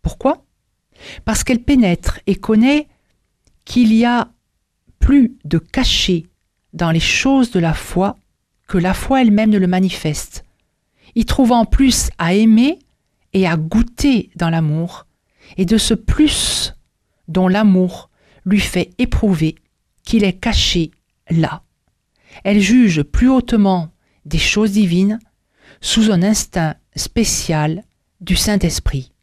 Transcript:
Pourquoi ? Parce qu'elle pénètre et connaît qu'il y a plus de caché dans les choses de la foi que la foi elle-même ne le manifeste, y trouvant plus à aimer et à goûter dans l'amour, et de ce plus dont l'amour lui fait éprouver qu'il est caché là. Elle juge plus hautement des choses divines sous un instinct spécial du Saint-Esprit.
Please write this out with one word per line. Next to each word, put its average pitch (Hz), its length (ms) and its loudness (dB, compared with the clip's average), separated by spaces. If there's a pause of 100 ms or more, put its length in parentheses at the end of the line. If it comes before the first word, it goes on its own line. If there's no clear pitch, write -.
Pourquoi ? - 420 -4 (800)
Parce - 200 -2
qu'elle 240 180 -2
pénètre 220 640 0
et 196 80 0
connaît 254 540 0 (760)
qu'il 226 300 2
y 226 100 4
a 240 240 0 (720)
plus 269 460 4
de 160 140 -2
caché - 680 -2 (460)
dans 170 180 -4
les 160 80 0
choses 262 540 0
de 185 80 0
la 165 140 0
foi 196 420 -4 (500)
que 185 120 -4
la 180 140 0
foi 262 300 0
elle-même 214 280 2
ne 208 80 2
le 185 100 0
manifeste, 180 760 -4 (720)
y 233 120 0
trouvant 240 380 2
plus - 540 0
à 170 160 -2
aimer 226 460 4 (540)
et 185 120 2
à 165 100 -2
goûter 214 760 0
dans 170 160 -2
l'amour, 165 560 -4 (500)
et 190 80 0
de 214 140 2
ce 214 160 0
plus - 800 -2 (500)
dont 185 220 0
l'amour 185 600 2 (360)
lui 196 160 0
fait - 380 -4
éprouver 190 580 0 (480)
qu'il 220 180 0
est 185 160 -2
caché 175 540 -2 (360)
là. 160 360 -2 (800)
Elle 208 160 2
juge 196 420 2
plus - 260 0
hautement 202 600 0 (340)
des 151 140 -4
choses 208 320 0
divines 196 480 0 (640)
sous 220 320 0
un 175 100 2
instinct 180 540 -2 (180)
spécial 165 880 -4 (380)
du 180 160 -2
Saint-Esprit. 180 760 -2 (120)